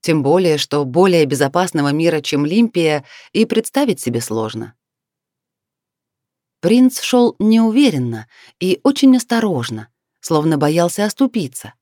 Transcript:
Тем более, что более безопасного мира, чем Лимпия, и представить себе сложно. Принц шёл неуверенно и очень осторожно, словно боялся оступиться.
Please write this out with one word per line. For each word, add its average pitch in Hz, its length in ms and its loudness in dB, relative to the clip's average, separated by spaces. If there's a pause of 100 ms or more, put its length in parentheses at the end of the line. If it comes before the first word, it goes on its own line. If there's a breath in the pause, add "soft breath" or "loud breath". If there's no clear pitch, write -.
Тем 156 220 -2
более, 160 360 2
что 147 260 -4
более 170 420 2
безопасного 143 680 -2
мира, 160 280 0
чем 147 260 -2
Лимпия, 165 580 0 (280 loud breath)
и 214 120 2
представить 226 560 -2
себе 120 200 -4
сложно. 110 540 -8 (1900)
Принц 247 400 2
шёл 240 380 0
неуверенно 214 920 0 (320 soft breath)
и 185 220 -2
очень 269 340 4
осторожно, 160 720 -4 (320)
словно 156 360 0
боялся 170 480 0
оступиться. 214 760 -4